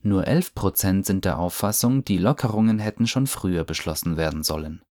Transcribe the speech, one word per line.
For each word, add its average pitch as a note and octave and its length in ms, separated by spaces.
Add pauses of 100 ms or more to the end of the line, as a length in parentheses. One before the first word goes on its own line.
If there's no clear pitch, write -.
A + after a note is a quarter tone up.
Nur G2+ 240
elf E3+ 300
Prozent F#2+ 500
sind F#2+ 200
der E2 120
Auffassung, G#2+ 680
die G2 120
Lockerungen A2 640
hätten G#2+ 280
schon C3 200
früher F2 380
beschlossen D#2+ 520
werden D#2 260
sollen. D#2 380 (140)